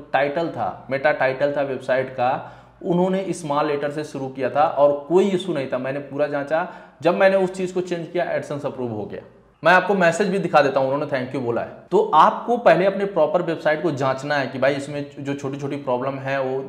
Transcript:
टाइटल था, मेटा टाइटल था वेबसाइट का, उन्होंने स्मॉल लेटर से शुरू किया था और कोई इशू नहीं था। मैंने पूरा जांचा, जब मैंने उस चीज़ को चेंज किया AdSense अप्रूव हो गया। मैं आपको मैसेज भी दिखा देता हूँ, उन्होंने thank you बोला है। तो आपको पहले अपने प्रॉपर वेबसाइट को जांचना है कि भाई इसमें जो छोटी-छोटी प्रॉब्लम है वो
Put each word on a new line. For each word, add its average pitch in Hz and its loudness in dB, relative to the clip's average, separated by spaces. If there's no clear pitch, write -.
टाइटल 143 0
था, 107 -6
मेटा 143 2
टाइटल 143 0
था 143 0
वेबसाइट 131 -2
का, 123 0
उन्होंने 185 2
स्मॉल 151 -2
लेटर 143 -2
से 151 -6
शुरू 135 -8
किया 131 -4
था 143 2
और 143 4
कोई 196 4
इशू 180 -2
नहीं 135 -2
था। 127 0
मैंने 135 -4
पूरा 143 -2
जांचा, 147 -2
जब 170 4
मैंने 196 6
उस 185 0
चीज़ 185 -4
को 180 -2
चेंज 170 -6
किया 170 -2
AdSense 143 -4
अप्रूव 123 -6
हो 104 -6
गया। 95 -12
मैं 165 6
आपको 185 4
मैसेज 180 2
भी 190 0
दिखा 165 4
देता 139 2
हूँ, 131 2
उन्होंने 143 -2
thank 127 -4
you 127 -4
बोला 113 -2
है। - -10
तो 208 2
आपको 214 4
पहले 180 4
अपने 196 0
प्रॉपर 165 2
वेबसाइट 156 -2
को 170 0
जांचना 135 -2
है 135 0
कि 131 -8
भाई 139 4
इसमें 147 -6
जो 139 -6
छोटी-छोटी 139 -6
प्रॉब्लम 135 -4
है 135 -2
वो 131 -4